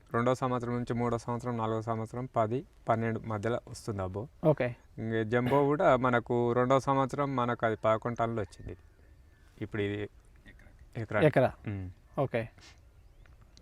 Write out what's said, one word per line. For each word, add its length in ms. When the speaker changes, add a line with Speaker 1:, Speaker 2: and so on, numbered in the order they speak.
Speaker 1:
రెండో 200
సంవత్సరం 400
నుంచి 200
మూడో 240
సంవత్సరం, 400
నాలుగో 240
సంవత్సరం 540
పది, 280
పన్నెండు 380
మధ్యలో 320
వస్తుంది 340
అబ్బో. 240
Speaker 2:
ఓకే. 320
Speaker 1:
ఇంక 240
జంబో 420
కూడా 320
మనకు 560
రెండో 280
సంవత్సరం 560
మనకు 300
అది 180
పదకొండు 320
టన్నులు 240
వచ్చింది. 360
ఇప్పుడు 200
ఇది 260
ఎకరా. 240
Speaker 2:
ఎకరా. 320
Speaker 1:
మ్మ్. 220
Speaker 2:
ఓకే. 280